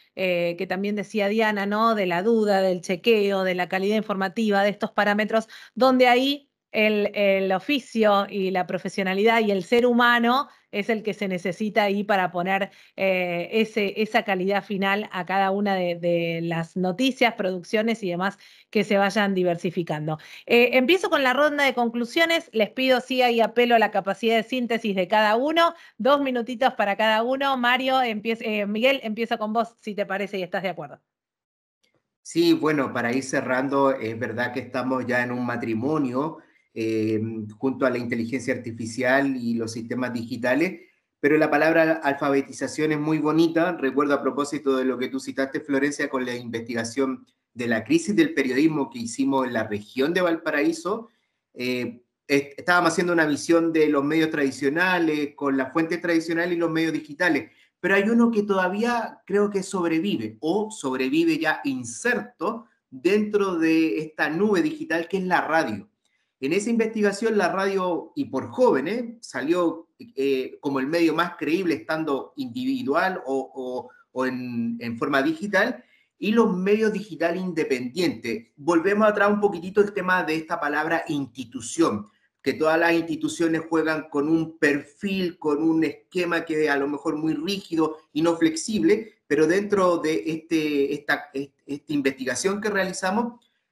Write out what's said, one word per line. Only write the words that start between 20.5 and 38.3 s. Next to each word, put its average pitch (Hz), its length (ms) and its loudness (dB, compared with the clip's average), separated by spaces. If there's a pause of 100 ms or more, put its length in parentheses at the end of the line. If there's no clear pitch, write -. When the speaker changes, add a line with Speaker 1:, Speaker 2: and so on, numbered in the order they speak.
Speaker 1:
empiezo 302 340 2
con 302 140 2
la 254 100 4
ronda 285 320 2
de 269 80 2
conclusiones. 247 800 0
Les 214 160 2
pido, 254 320 2
sí, 254 220 -2
hay 240 180 2
apelo 240 340 4
a 226 40 6
la 208 120 4
capacidad 202 460 0
de 220 60 2
síntesis 226 520 -4
de 185 140 0
cada 214 280 4
uno. 330 360 2 (240)
Dos 277 240 4
minutitos 247 540 0
para 202 240 0
cada 220 240 2
uno. 269 340 0
Mario, 254 460 2
empie-, 226 400 -2
eh, 214 240 -2
Miguel, 247 360 2
empiezo 226 360 -4
con 214 160 -4
vos, 233 260 -2
si 208 140 -8
te 202 100 -2
parece 190 340 -4
y 185 40 -4
estás 175 200 -4
de 190 60 -4
acuerdo. 147 320 -10 (1200)
Speaker 2:
Sí, 170 320 2
bueno, 143 400 2
para 117 180 -2
ir 131 120 0
cerrando, 135 720 2
es 110 260 -6
verdad 120 340 -4
que 135 80 -6
estamos 127 460 -4
ya 123 160 0
en 123 100 -4
un 123 140 -4
matrimonio, 123 920 -2 (400)
eh, 110 400 0 (380)
junto 135 280 0
a 127 40 2
la 123 80 -4
inteligencia 120 560 -4